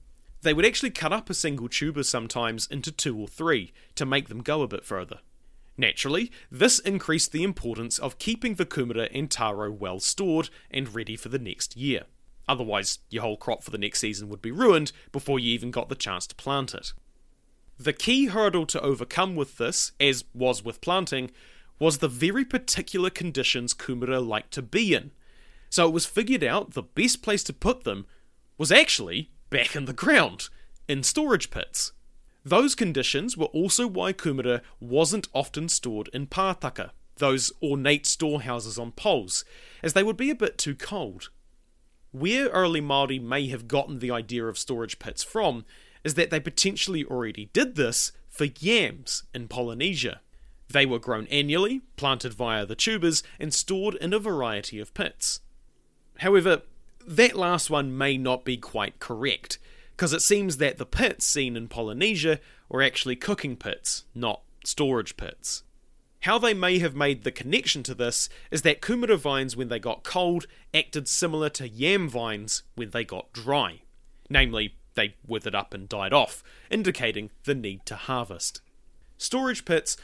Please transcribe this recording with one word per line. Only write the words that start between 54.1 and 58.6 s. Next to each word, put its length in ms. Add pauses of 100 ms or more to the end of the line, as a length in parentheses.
a 60
variety 600
of 160
pits. 460 (800)
However, 440 (420)
that 300
last 340
one 280
may 200
not 260
be 140
quite 420